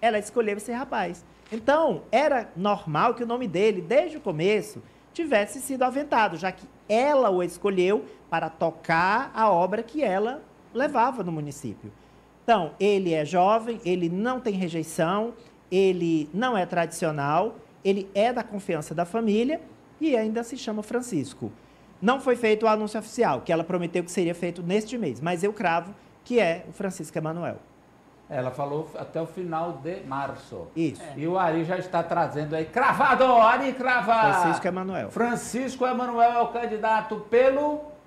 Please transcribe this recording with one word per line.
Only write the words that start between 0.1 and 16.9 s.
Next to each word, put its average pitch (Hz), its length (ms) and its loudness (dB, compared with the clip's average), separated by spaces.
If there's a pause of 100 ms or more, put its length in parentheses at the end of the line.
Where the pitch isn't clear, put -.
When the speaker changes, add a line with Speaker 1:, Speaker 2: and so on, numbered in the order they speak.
Speaker 1:
escolheu 208 400 -2
esse 214 140 -10
rapaz. 233 520 -6 (280)
Então, 247 500 2 (100)
era 262 440 2
normal 190 580 0
que 240 100 -4
o 233 40 -6
nome 240 200 -4
dele, 185 340 2
desde 302 360 2
o - 40 -12
começo, 185 600 -2 (320)
tivesse 262 480 0
sido 262 220 -2
aventado, 247 520 0
já 185 160 -2
que - 160 -16 (200)
ela 254 420 4
o 185 120 2
escolheu 185 640 0 (240)
para 160 200 -2
tocar 175 840 0
a 220 160 4
obra 185 340 2
que 294 200 -4
ela 226 380 0 (320)
levava 254 500 0
no 175 80 -4
município. 139 600 -10 (520)
Então, 185 360 2
ele 196 340 2
é 156 100 0
jovem, 202 600 2
ele 175 240 0
não 226 300 -2
tem 220 140 -4
rejeição, 180 800 -2 (380)
ele 170 600 2
não 233 240 0
é 180 80 0
tradicional, 165 920 0 (280)